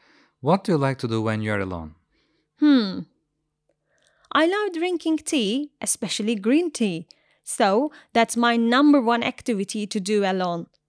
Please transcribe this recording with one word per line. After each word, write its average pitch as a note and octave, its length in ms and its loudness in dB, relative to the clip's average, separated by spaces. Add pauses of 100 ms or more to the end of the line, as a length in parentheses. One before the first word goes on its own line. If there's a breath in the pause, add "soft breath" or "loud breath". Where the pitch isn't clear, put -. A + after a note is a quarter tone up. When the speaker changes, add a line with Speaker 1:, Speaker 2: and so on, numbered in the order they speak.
(400 soft breath)
Speaker 1:
What E3+ 240 0
do F#3+ 80 0
you D#3 60 4
like C3+ 200 -2
to B2 100 -4
do A2 140 -2
when A2 200 -2
you're G#2 200 -2
alone? E2+ 280 -8 (680)
Speaker 2:
Hmm. A3+ 420 2 (1300)
I D#4 140 2
love G4+ 280 -2
drinking E4 440 -2
tea, C4 520 -4 (100)
especially A3 540 -4
green C#4 380 0
tea. F3 340 -4 (380 soft breath)
So, A3+ 460 0 (240 loud breath)
that's A3+ 220 2
my A#3 200 2
number C4 440 6
one A#3 260 0
activity G#3 640 -4
to A3 100 -4
do G3+ 260 0
alone. F3+ 420 -2 (220)